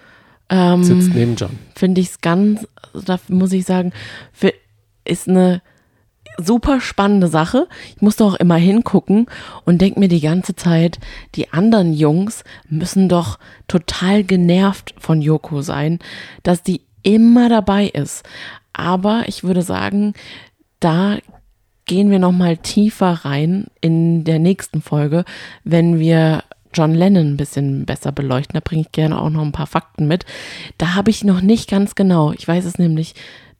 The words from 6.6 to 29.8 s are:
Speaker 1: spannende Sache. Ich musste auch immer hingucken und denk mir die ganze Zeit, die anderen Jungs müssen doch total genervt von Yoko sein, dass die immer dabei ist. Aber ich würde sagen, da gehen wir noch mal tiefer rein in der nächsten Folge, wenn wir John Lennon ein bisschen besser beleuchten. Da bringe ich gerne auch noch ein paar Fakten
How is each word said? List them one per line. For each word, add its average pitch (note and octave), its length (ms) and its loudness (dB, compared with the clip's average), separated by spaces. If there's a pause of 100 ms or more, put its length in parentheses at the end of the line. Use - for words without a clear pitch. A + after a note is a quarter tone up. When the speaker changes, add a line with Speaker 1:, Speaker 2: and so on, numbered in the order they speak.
Speaker 1:
spannende G3+ 480 0
Sache. E3 400 0 (260)
Ich - 80 -14
musste G#3 220 4
auch G3 100 2
immer E3+ 220 2
hingucken G3+ 680 2 (380)
und F3 160 2
denk F#3+ 160 2
mir G3 120 4
die E3+ 120 2
ganze E3+ 360 -2
Zeit, E3+ 420 0 (360)
die - 180 -6
anderen F#3+ 400 2
Jungs D#3 520 0 (240)
müssen F3+ 400 0
doch E3+ 300 -2 (300)
total G3 560 -2
genervt F#3 760 0
von D#3+ 240 0
Yoko D3 400 -2
sein, D3+ 360 -4 (440)
dass F3 200 0
die - 200 -4 (200)
immer A#3 460 6
dabei G3+ 380 2
ist. - 380 -8 (480)
Aber F#3+ 540 -2
ich - 180 -10
würde F3+ 180 0
sagen, G3 520 -2 (680)
da F3+ 380 0 (680)
gehen G3 260 2
wir F#3+ 100 4
noch F3+ 120 4
mal F3 240 2
tiefer F#3+ 680 0
rein D#3 420 -2 (140)
in E3 440 2
der D#3+ 140 0
nächsten E3+ 420 0
Folge, D3+ 440 -2 (400)
wenn E3 340 2
wir D#3+ 460 2 (280)
John D#3+ 220 0
Lennon E3+ 380 2
ein C#3+ 40 -4
bisschen C#3 480 -4
besser C#3 280 -6
beleuchten. C3+ 420 -4
Da D#3 60 -4
bringe D#3+ 220 -4
ich - 100 -10
gerne D#3 280 0
auch D#3+ 80 -2
noch D#3 140 -2
ein D3 100 -4
paar D3 140 -6
Fakten - 400 -4